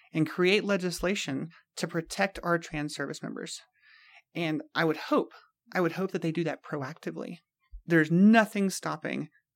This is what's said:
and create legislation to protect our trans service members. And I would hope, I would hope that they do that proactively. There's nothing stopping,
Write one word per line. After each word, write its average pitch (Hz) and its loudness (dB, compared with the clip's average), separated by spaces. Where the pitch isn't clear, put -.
and 160 2
create 180 2
legislation 180 -2
to - -6
protect 175 -4
our 170 0
trans 151 -6
service 147 -8
members. - -10
And 156 -4
I 165 0
would 156 2
hope, - 0
I 185 2
would 165 2
hope 185 -4
that 175 -4
they 165 0
do 170 -2
that 147 -6
proactively. 160 -10
There's 160 6
nothing 208 6
stopping, 156 -6